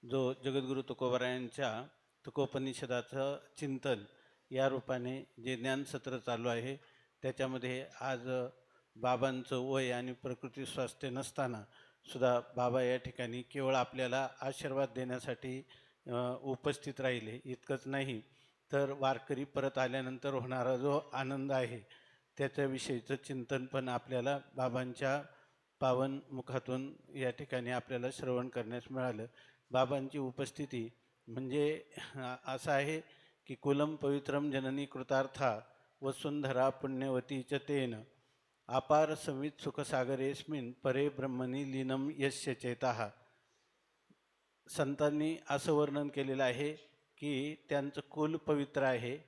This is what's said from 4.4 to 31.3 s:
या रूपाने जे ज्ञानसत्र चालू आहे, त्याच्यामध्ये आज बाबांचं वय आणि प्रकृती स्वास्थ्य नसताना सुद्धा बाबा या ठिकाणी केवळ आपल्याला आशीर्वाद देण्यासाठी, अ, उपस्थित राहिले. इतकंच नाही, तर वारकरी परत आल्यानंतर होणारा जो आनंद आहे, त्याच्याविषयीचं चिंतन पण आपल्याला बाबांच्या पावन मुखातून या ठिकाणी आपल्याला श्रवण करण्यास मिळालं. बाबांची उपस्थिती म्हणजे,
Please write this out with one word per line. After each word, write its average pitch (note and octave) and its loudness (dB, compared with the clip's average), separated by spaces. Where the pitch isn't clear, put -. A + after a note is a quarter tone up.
या C3 4
रूपाने C3 -2
जे C3 0
ज्ञानसत्र C3 -2
चालू A#2 0
आहे, A#2+ 0
त्याच्यामध्ये C3 -2
आज B2+ -2
बाबांचं B2+ 2
वय C3 2
आणि B2 -2
प्रकृती B2+ -8
स्वास्थ्य C3 -4
नसताना B2 -2
सुद्धा B2 6
बाबा B2 4
या B2 4
ठिकाणी B2 -6
केवळ C3+ 0
आपल्याला B2+ 2
आशीर्वाद C3+ 0
देण्यासाठी, B2+ -4
अ, B2 0
उपस्थित C3+ -2
राहिले. A#2+ 0
इतकंच C3 -4
नाही, C3+ -2
तर C#3 4
वारकरी C3+ 0
परत C3+ 0
आल्यानंतर C3 0
होणारा B2+ 2
जो C#3 2
आनंद C3+ -2
आहे, B2 0
त्याच्याविषयीचं C3+ 0
चिंतन C3 -4
पण B2+ -2
आपल्याला B2 0
बाबांच्या B2+ 0
पावन C3+ 4
मुखातून B2+ -4
या C3 0
ठिकाणी B2+ -4
आपल्याला B2 -2
श्रवण B2+ -2
करण्यास A#2+ -4
मिळालं. B2 -2
बाबांची C3+ 2
उपस्थिती C3 -4
म्हणजे, C3 0